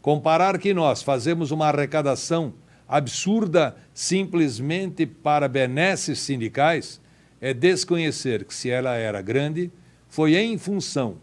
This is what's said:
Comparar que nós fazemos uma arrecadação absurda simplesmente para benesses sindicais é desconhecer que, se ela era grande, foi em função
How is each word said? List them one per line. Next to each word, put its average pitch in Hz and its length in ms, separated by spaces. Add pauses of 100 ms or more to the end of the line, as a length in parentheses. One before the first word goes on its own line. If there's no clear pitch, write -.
Comparar 160 580
que 202 140
nós 156 280
fazemos 143 480
uma 156 180
arrecadação 143 840 (320)
absurda 165 920 (160)
simplesmente 165 1120
para 147 420
benesses 135 720
sindicais 135 800 (400)
é 131 140
desconhecer 160 920
que, - 100
se - 160
ela 127 260
era 107 260
grande, 147 500 (380)
foi 156 260
em 220 220
função 143 640